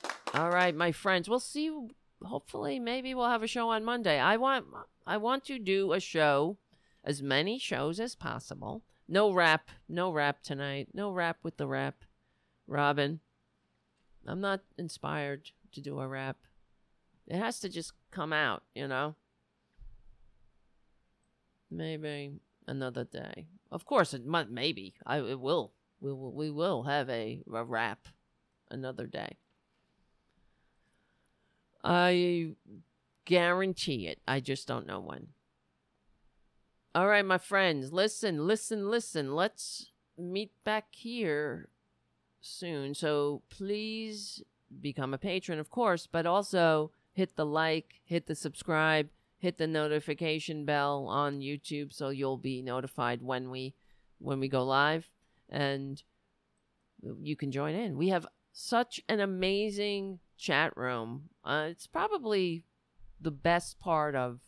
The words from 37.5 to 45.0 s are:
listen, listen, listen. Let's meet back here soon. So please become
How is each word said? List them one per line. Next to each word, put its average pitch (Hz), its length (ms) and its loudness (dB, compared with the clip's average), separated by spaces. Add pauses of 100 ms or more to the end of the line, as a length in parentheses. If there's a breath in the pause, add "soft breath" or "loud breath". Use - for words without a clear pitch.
listen, 180 560 2
listen, 214 420 0
listen. 151 460 -2
Let's - 560 -4 (260)
meet 185 320 -6 (140)
back 214 260 -2
here 156 800 -4 (720)
soon. 147 540 -6
So 147 540 0
please 214 960 -6 (380)
become 135 340 -4